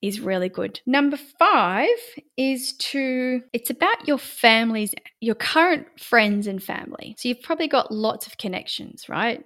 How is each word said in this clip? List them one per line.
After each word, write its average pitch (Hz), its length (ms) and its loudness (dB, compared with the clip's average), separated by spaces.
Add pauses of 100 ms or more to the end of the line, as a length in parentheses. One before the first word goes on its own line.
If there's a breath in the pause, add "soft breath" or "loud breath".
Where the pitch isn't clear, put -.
is - 180 -4
really 185 300 0
good. - 380 -6
Number 285 280 4 (220)
five 254 500 4 (480)
is 262 420 -2
to, 254 600 -2 (140)
it's 233 160 -4
about 339 380 0
your 285 100 2
families, 226 760 2 (240)
your 226 160 -2
current 320 500 2 (140)
friends 208 480 2
and 196 140 -4
family. - 580 -10
So 247 100 -4
you've 247 140 -4
probably 320 240 0
got 269 240 2
lots 220 340 -2
of - 140 -16
connections, - 680 -10
right? 214 380 -4